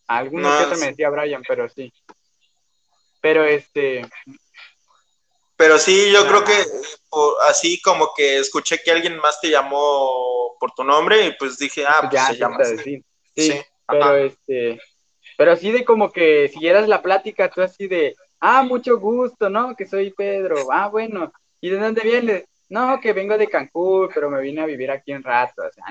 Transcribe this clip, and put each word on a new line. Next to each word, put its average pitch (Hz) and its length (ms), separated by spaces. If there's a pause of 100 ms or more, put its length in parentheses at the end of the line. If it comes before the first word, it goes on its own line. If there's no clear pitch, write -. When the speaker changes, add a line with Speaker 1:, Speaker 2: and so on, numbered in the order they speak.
Speaker 1:
Algunos 143 460
Speaker 2:
No, 147 60
Speaker 1:
que 147 60
otros 165 160
Speaker 2:
es 156 40
Speaker 1:
me 139 60
decía 147 180
Brian, 147 400
pero 123 220
sí. 127 200 (1300)
Pero, 160 220
este, 139 640 (1500)
Speaker 2:
Pero 156 220
sí, 196 340
yo 202 80
Speaker 1:
Ajá. 202 80
Speaker 2:
creo 202 160
que, 202 180 (460)
o, 147 280 (120)
así 170 320
como 160 340
que 139 240
escuché 143 460
que 170 60
alguien 170 260
más 151 240
te 170 80
llamó 135 1120
por 123 120
tu 131 120
nombre 170 400
y, 160 140
pues, 131 180
dije, 143 300
"Ah, 151 140
Speaker 1:
Pues 135 100
Speaker 2:
pues, 135 100
Speaker 1:
ya, 131 60
Speaker 2:
se 135 80
Speaker 1:
te 120 40
Speaker 2:
llama 117 180
Speaker 1:
gusta 135 80
Speaker 2:
así". 117 120
Speaker 1:
decir. 131 260 (320)
Sí, 156 180
Speaker 2:
Sí, 143 100 (260)
Speaker 1:
pero, 147 160
Speaker 2:
ajá. 143 140
Speaker 1:
este... 127 600 (600)
Pero 165 140
así 180 200
de 247 140
como 214 260
que 151 360
siguieras 170 380
la 202 140
plática, 190 500
tú 185 120
así 185 260
de, 165 260 (260)
"Ah, 247 220
mucho 247 360
gusto, 233 500
¿no? 233 260
Que 196 120
soy 196 240
Pedro. 190 600
Ah, 180 180
bueno. 208 440 (300)
¿Y 175 80
de 196 80
dónde 220 240
vienes?". 226 420 (240)
"No, 254 320
que 220 140
vengo 202 240
de 214 100
Cancún, 185 640
pero 147 160
me 139 140
vine 139 180
a 156 60
vivir 135 240
aquí 139 240
un 135 80
rato". 123 400
O 80 100
sea, 92 180